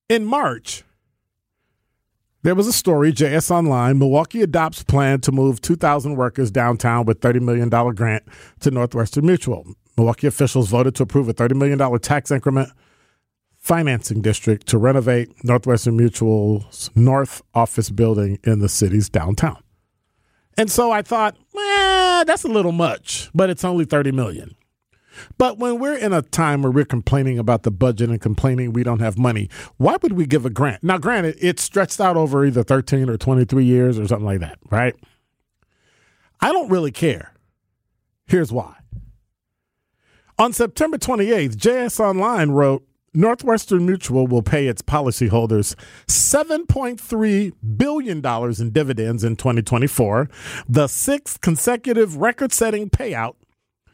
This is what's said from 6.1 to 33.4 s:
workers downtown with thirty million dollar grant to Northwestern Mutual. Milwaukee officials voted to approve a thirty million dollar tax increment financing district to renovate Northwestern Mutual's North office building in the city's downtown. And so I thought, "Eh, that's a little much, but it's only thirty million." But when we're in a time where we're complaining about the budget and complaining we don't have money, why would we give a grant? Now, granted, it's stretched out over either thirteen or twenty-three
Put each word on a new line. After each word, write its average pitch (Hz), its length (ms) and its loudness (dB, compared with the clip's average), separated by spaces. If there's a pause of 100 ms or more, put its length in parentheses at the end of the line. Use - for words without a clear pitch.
workers 123 340 -2
downtown 120 560 0
with 110 140 0
thirty 123 220 2
million 120 260 0
dollar 120 240 2
grant 110 320 -2 (380)
to 143 100 2
Northwestern 120 540 -2
Mutual. 127 500 -2 (220)
Milwaukee 117 300 2
officials 127 420 2
voted 127 260 2
to - 80 0
approve 127 240 0
a 110 60 -2
thirty 123 220 0
million 143 220 2
dollar 123 220 0
tax 147 320 -2
increment 135 380 0 (880)
financing 131 640 -2
district 107 460 0
to 120 100 2
renovate 123 640 0
Northwestern 120 540 2
Mutual's 107 1000 0
North 131 460 2 (120)
office 117 360 0
building 104 560 0
in 110 140 2
the 101 100 0
city's 101 400 0
downtown. 98 520 -4 (960)
And 220 140 0
so 240 200 2
I 208 100 0
thought, 214 340 -2 (180)
"Eh, 381 720 2
that's 320 220 -2
a - 20 -4
little 208 240 2
much, - 640 -4
but 185 160 4
it's 180 160 -4
only 180 180 0
thirty 143 300 0
million." 110 420 -6 (800)
But 247 200 2
when 240 220 -4
we're 277 180 -2
in 214 160 -2
a 165 80 0
time 147 400 -2
where 135 100 0
we're 139 140 2
complaining 127 540 -2
about 117 240 0
the 113 80 0
budget 117 380 0
and 113 120 -2
complaining 123 520 -2
we 120 100 0
don't 117 160 -2
have 110 180 -2
money, 113 320 0 (280)
why 208 240 2
would 262 120 0
we 175 120 -2
give 135 200 0
a 131 40 -4
grant? 117 340 -4
Now, 180 140 0
granted, 175 420 -2
it's 175 240 -2
stretched - 360 -2
out 185 180 2
over 139 280 2
either 123 180 2
thirteen 131 460 0
or 113 80 -2
twenty-three 131 480 2